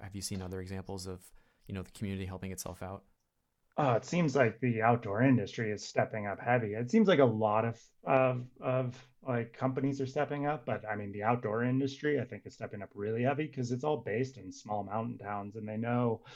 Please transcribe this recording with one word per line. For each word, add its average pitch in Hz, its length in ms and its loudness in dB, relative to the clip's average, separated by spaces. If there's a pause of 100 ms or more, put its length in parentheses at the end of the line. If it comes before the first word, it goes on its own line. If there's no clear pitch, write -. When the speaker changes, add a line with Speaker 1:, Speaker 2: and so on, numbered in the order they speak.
Speaker 1:
have 92 140 -12
you 101 80 -8
seen 95 200 -6
other 92 180 -6
examples 95 460 -8
of, 90 160 -10 (440)
you 101 80 -8
know, 92 80 -4
the - 100 -14
community 98 340 -6
helping 92 260 -8
itself 90 300 -10
out? 95 220 -10 (720)
Speaker 2:
Uh, 135 200 6
it - 80 -2
seems 160 320 2
like 120 240 4
the 113 220 2
outdoor 113 400 4
industry 117 480 2
is 104 120 -4
stepping 107 440 -2
up 98 120 -4
heavy. 113 360 2
It 120 160 -4
seems 220 180 6
like 160 120 8
a 139 40 10
lot 110 400 4
of, 117 160 -4 (240)
of, 131 420 4 (140)
of, 127 480 -2 (140)
like, 120 320 -2
companies 135 480 0
are 127 40 0
stepping 143 380 -2
up, 151 220 -2
but, 104 200 -4
I 107 100 -4
mean, 104 160 -6
the 104 100 -6
outdoor 117 420 2
industry, 139 560 0
I 110 40 -4
think, - 220 -12
is 101 80 -14
stepping 101 280 -10
up 92 120 -12
really 110 280 -2
heavy 139 260 0
'cause 123 240 -4
it's 127 120 -4
all 151 140 0
based 123 380 -2
in 92 160 -14
small 104 320 -6
mountain 113 320 -6
towns, 101 400 -8
and 107 100 -8
they 107 120 -6
know 120 460 0 (120)